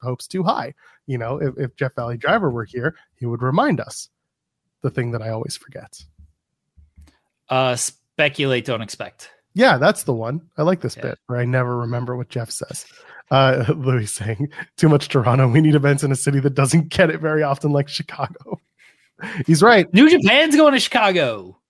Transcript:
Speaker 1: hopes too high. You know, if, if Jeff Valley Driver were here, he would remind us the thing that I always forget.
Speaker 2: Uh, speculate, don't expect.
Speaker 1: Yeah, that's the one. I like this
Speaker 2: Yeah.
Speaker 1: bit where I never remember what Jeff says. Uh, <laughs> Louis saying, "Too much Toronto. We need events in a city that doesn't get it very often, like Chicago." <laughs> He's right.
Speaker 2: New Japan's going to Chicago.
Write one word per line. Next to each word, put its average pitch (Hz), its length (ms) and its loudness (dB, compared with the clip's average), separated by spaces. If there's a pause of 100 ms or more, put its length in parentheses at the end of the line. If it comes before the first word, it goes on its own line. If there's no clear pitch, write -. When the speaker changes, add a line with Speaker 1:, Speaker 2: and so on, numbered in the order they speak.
Speaker 1:
hopes 123 260 -10
too 185 160 -6
high. - 300 -4 (340)
You 131 120 -6
know, 117 200 -6
if, 135 200 -4
if 135 180 -8
Jeff 135 180 -4
Valley 120 220 -6
Driver 170 340 -2
were 117 140 -6
here, 123 320 -6 (180)
he 123 120 -10
would 117 160 -6
remind 170 360 0
us - 300 -12 (720)
the 135 80 -6
thing 120 220 -6
that 117 100 -6
I 113 80 -8
always 113 260 -8
forget. - 480 -20 (1500)
Speaker 2:
Uh, 131 260 0
speculate, 135 880 -4
don't 117 160 -4
expect. - 500 -14 (220)
Speaker 1:
Yeah, 208 240 4
that's 165 280 2
the 131 100 -2
one. 117 420 -6
I 151 60 -2
like 175 180 0
this - 160 -8
Speaker 2:
Yeah. - 60 -14
Speaker 1:
bit 127 240 -8
where 123 120 -6
I 123 60 -2
never 123 320 -2
remember 120 400 -6
what 123 140 -10
Jeff 117 200 -8
says. - 360 -12 (440)
Uh, 135 380 4
<laughs> 160 80 0
Louis 127 340 -2
saying, 110 380 -6 (280)
"Too 160 120 4
much 143 200 4
Toronto. 127 380 2
We 123 140 4
need 156 140 4
events 139 280 2
in 143 80 -2
a 135 60 0
city 139 240 -2
that 135 140 -2
doesn't 143 340 2
get 175 220 2
it 156 100 -6
very 156 220 0
often, 143 280 -2
like 143 180 0
Chicago." - 720 -12 (600)
<laughs> 185 260 -8
He's 160 160 4
right. 214 320 6
Speaker 2:
New 285 160 8
Japan's 294 460 4
going 302 160 6
to 262 80 2
Chicago. 143 760 0 (140)